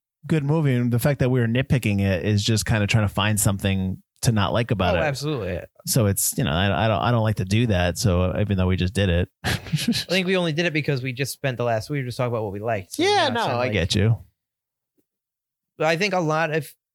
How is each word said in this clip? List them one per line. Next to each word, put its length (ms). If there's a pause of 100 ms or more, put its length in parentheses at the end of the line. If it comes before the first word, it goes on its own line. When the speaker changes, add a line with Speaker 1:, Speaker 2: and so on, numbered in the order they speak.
(260)
Speaker 1:
good 180
movie, 300
and 180
the 60
fact 220
that 100
we 100
were 80
nitpicking 520
it 240
is 200
just 220
kinda 200
trying 220
to 40
find 280
something 640 (200)
to 80
not 220
like 180
about 260
Speaker 2:
Oh, 40
Speaker 1:
it. 40
Speaker 2:
absolutely. 560 (260)
Speaker 1:
So 200
it's, 320
you 60
know, 80
I, 320
I 40
don't, 140
I 80
don't 140
like 120
to 80
do 240
that. 300
So 400
even 180
though 120
we 80
just 180
did 140
it, 280
<laughs> 80
Speaker 2:
I 100
think 760
we 80
only 160
did 140
it 60
because 300
we 100
just 200
spent 240
the 80
last, 260
we 80
were 60
just 140
talking 140
about 120
what 80
we 80
liked. 320
So 100
Speaker 1:
Yeah, 60
Speaker 2:
now 180
it's 80
Speaker 1:
no, 60
Speaker 2:
kinda 140
Speaker 1:
I 40
Speaker 2:
like, 140
Speaker 1:
get 240
you. 220 (1600)
Speaker 2:
but 100
I 80
think 180
a 60
lot, 340
if, 200 (200)